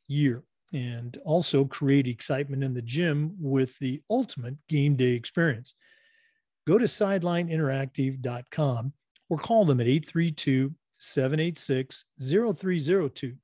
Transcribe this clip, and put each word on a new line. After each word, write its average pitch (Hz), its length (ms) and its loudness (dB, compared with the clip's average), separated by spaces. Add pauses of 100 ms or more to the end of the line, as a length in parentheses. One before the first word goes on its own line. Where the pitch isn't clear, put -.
year 139 380 0 (300)
and 120 520 -8
also 151 400 2
create 139 400 2
excitement 139 580 -4
in 131 80 -2
the 123 80 -4
gym 151 580 -2
with 135 400 0
the 135 300 -4
ultimate 143 460 -2 (160)
game 143 260 4
day 123 160 4
experience. 123 640 -2 (920)
Go 175 120 6
to 240 100 4
sideline 175 600 0
interactive 135 760 -2
dot 123 280 -6
com 135 440 -2 (340)
or 165 80 -2
call 214 300 4
them 131 160 4
at 113 40 2
eight 151 220 2
three 165 220 0
two, 139 440 0 (240)
seven 135 400 -2
eight 165 200 -2
six, - 480 -4 (120)
zero 175 360 0
three 185 240 -2
zero 160 320 0
two 131 340 -10